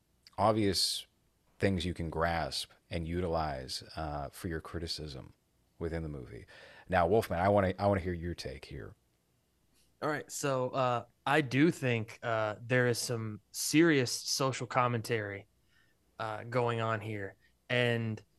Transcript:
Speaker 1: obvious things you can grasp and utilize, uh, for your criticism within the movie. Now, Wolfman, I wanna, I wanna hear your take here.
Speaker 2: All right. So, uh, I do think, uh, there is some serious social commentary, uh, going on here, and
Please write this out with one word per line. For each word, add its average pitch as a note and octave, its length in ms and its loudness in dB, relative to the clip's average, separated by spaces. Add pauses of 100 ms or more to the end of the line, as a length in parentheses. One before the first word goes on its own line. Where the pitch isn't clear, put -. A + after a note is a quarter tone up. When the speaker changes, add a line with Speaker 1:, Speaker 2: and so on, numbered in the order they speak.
(380)
Speaker 1:
obvious G#2 680 2 (520)
things F#2+ 260 2
you F2 100 -2
can E2+ 160 -6
grasp D#2+ 600 -2 (200)
and E2 160 -4
utilize, D#2+ 760 -4 (140)
uh, D2 360 -6
for - 160 -10
your D#2+ 120 -4
criticism D2+ 760 -10 (440)
within E2 240 -4
the D#2+ 60 -6
movie. C2 380 -12 (420)
Now, F2 180 4
Wolfman, F#2 340 2
I F#2+ 80 6
wanna, G2 300 6
I G2+ 80 0
wanna G2+ 140 4
hear F2+ 140 -2
your E2+ 200 -6
take - 300 -10
here. G#2+ 300 -12 (1080)
Speaker 2:
All C3 80 -2
right. D3+ 220 -6
So, C3 400 0
uh, B2 340 2 (220)
I C#3+ 160 4
do C3+ 280 6
think, A#2+ 520 0
uh, A2 320 0 (120)
there B2 200 4
is A#2+ 120 2
some A2 420 -6 (100)
serious D3+ 640 4
social - 540 -2
commentary, A2+ 800 -2 (720)
uh, G#2+ 300 -6
going A#2 320 0
on A2+ 200 0
here, G#2 340 -8 (340)
and A#2 540 0 (160)